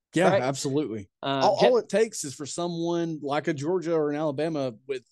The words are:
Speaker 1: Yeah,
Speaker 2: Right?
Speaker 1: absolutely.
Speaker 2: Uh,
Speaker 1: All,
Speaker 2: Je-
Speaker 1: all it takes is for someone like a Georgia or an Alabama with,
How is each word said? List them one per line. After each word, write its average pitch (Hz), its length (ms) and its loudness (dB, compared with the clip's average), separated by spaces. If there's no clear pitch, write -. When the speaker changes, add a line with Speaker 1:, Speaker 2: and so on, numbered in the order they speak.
Speaker 1:
Yeah, 185 140 6
Speaker 2:
Right? 190 120 4
Speaker 1:
absolutely. 135 640 -2
Speaker 2:
Uh, 139 220 -2
Speaker 1:
All, 180 160 4
Speaker 2:
Je- 190 80 6
Speaker 1:
all 247 100 6
it 208 120 -2
takes 214 340 0
is 139 100 -8
for 147 140 -12
someone 170 720 -4
like 147 260 -2
a 165 60 0
Georgia 165 400 -2
or 151 160 2
an 147 60 -2
Alabama 147 580 -2
with, 131 240 -6